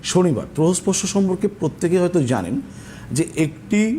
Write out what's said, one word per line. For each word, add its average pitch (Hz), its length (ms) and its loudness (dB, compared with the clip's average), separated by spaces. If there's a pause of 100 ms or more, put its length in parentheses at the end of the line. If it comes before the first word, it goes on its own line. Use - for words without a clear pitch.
(120)
শনিবার, 170 340 2 (120)
গ্রহস্পর্শ 175 440 2 (120)
সম্পর্কে 190 340 2 (120)
প্রত্যেকে 170 420 0
হয়তো 175 180 2 (120)
জানেন 101 240 0 (640)
যে 160 60 2 (220)
একটি 202 360 0 (180)